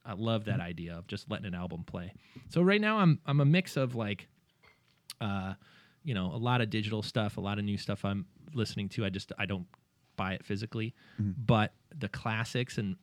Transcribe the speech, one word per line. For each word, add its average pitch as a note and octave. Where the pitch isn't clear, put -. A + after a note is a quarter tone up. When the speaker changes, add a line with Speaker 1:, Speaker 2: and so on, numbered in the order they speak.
Speaker 1:
I A2
love A2
that G2+
Speaker 2:
Mm-hmm. F#2
Speaker 1:
idea E2+
of E2+
just -
letting G#2
an F2+
album F2
play. F2
So E3
right G3+
now G#3+
I'm, E3+
I'm C#3+
a C#3+
mix F3+
of, C3
like, G#2
uh, G2
you C#3
know, F#2
a F2
lot B2
of G#2+
digital G#2+
stuff, G#2+
a G2+
lot G2+
of G#2
new G#2
stuff -
I'm G2
listening G#2
to. A2+
I G2
just, F#2+
I G2+
don't F2+
buy F#2+
it -
physically, A2
Speaker 2:
Mm-hmm. G#2
Speaker 1:
but A2
the A2
classics A#2
and F#2+